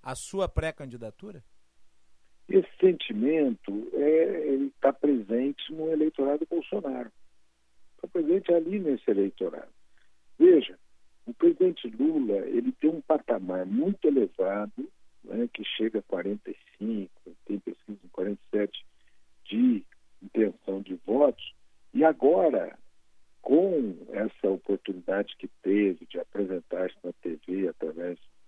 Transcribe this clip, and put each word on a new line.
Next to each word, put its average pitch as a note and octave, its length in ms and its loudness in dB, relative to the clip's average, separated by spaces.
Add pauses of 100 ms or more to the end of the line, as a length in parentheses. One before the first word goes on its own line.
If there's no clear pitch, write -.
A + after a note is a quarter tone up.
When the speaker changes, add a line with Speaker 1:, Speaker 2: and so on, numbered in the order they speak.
Speaker 1:
a C3 120 -10
sua F#3+ 340 -6
pré-candidatura? C#3 920 -8 (1080)
Speaker 2:
Esse - 200 4 (100)
sentimento C3 1160 0
é, D#3 540 2
ele C3+ 320 0
tá C3+ 120 4
presente C3 800 0
no D#3+ 180 -4
eleitorado D3+ 580 0
Bolsonaro. C#3 600 -6 (920)
Tá - 80 -12
presente F3 440 0
ali E3+ 260 2
nesse D3+ 320 -2
eleitorado. G2 640 -2 (640)
Veja, E4 400 8 (480)
o - 60 -12
presidente F#3 560 2
Lula, B3 580 0
ele B2 260 -2
tem - 180 2
um E3 100 -6
patamar F#2+ 640 -2
muito D3 420 -2
elevado, G#2+ 840 0 (320)
né, A#3+ 300 -6
que - 120 -12
chega - 360 -4
a - 20 -18
quarenta F3+ 480 -6
e - 60 -10 (200)
cinco, G#3 680 -8
tem G3+ 140 -6
pesquisa - 440 -12
em - 60 -20
quarenta - 340 -6
e - 140 -6
sete - 300 -4 (580)
de - 400 0 (380)
intenção G2+ 600 -2
de - 120 -10 (120)
votos, - 480 0 (400)
e A#3 100 4
agora, D3+ 720 2 (640)
com C#3+ 560 2 (140)
essa G#2 380 -4
oportunidade F#2+ 880 -4
que F2+ 100 -14 (140)
teve G2 440 0
de - 120 -10
apresentar-se F#2 880 -6
na F2 80 -10
T E2 340 -10
V F#2 220 -4
através E2+ 500 -8 (280)